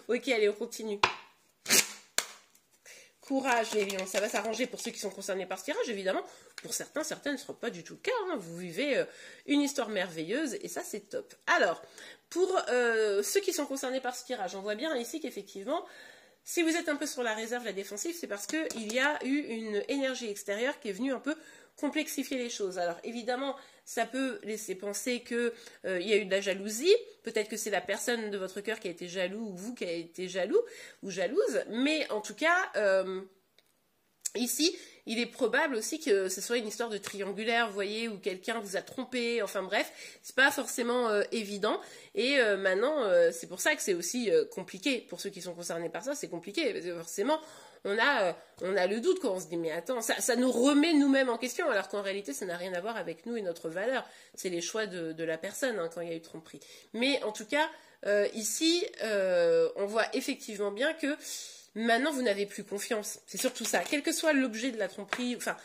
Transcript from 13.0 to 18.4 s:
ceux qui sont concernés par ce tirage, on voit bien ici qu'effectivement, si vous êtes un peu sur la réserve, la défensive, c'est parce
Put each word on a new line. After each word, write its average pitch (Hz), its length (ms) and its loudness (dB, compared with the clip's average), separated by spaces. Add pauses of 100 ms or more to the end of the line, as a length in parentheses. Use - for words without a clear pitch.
ceux - 180 0
qui 381 120 2
sont 294 140 0
concernés 269 340 -2
par 247 160 -2
ce - 80 -12
tirage, 196 300 -4
on 190 80 -8
voit 214 140 -2
bien 302 200 -2
ici 240 240 -4
qu'effectivement, 220 640 -6 (580)
si - 200 2
vous 320 120 4
êtes 339 140 -2
un 285 80 2
peu 302 80 -4
sur 269 180 -4
la 220 120 0
réserve, 226 320 -4
la 190 80 -4
défensive, 208 440 -6
c'est - 100 -8
parce 202 180 -6